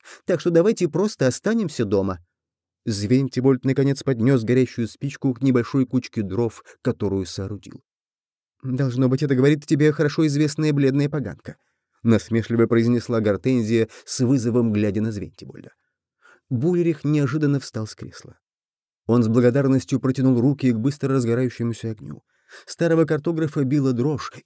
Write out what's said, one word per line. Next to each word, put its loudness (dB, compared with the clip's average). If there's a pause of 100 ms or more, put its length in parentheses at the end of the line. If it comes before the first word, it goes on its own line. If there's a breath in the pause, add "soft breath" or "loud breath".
(260 loud breath)
Так -2
что 0
давайте 4
просто 0
останемся -2
дома». 0 (640)
Звентибольд, 0
наконец, 0
поднес 2
горящую 0
спичку -6
к -10
небольшой 0
кучке -4
дров, -4 (160 loud breath)
которую -2
соорудил. -12 (800)
«Должно 0
быть, 0
это 2
говорит 2
тебе 2
хорошо 0
известная 0
бледная 2
поганка», -8 (480)
насмешливо 2
произнесла 0
Гортензия 0 (160 loud breath)
с -6
вызовом, 2
глядя 0
на -2
Звентибольда. -14 (800 soft breath)
Булерих 0
неожиданно 0
встал -8
с -16
кресла. -18 (680)
Он 4
с 2
благодарностью 2
протянул 2
руки 2
к -2
быстро -2
разгорающемуся -2
огню. -14 (420 loud breath)
Старого 2
картографа -2
била 0
дрожь, -2 (120)